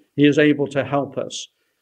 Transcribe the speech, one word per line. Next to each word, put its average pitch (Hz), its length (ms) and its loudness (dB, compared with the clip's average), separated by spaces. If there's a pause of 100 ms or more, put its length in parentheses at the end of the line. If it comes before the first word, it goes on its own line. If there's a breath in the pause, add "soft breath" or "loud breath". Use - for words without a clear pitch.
(160)
he 143 100 4
is 143 120 4
able 147 300 2
to 135 160 -4
help 135 340 -6
us. - 300 -10 (340)